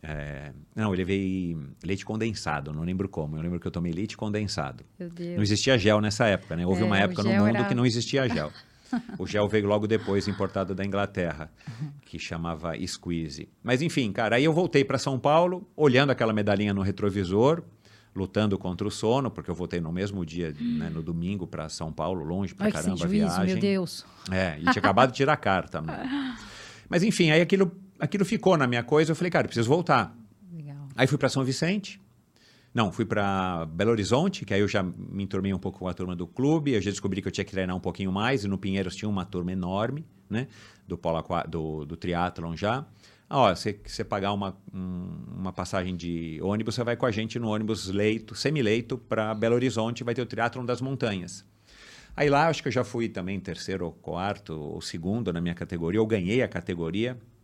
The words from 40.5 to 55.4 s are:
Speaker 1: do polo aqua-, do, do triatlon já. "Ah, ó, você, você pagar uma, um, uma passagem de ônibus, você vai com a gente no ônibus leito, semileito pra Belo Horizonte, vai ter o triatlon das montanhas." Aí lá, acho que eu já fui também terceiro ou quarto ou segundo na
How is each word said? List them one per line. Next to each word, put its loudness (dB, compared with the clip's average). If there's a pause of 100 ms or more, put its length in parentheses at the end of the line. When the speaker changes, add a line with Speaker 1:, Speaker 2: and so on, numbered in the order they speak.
Speaker 1:
do -4
polo -2
aqua-, -2
do, -6
do -10
triatlon -2
já. -2 (420)
"Ah, 0
ó, 6
você, -6
você -8
pagar -2
uma, -4 (160)
um, -8 (260)
uma -6
passagem -4
de -6
ônibus, 0
você -2
vai 0
com 0
a 2
gente -4
no -2
ônibus -2
leito, 0
semileito 0
pra -2
Belo 2
Horizonte, 0
vai -2
ter -2
o -2
triatlon -2
das -2
montanhas." -4 (720)
Aí 2
lá, 6
acho -2
que -4
eu -2
já 2
fui -2
também -6
terceiro -6
ou -4
quarto -6
ou -8
segundo -2
na -2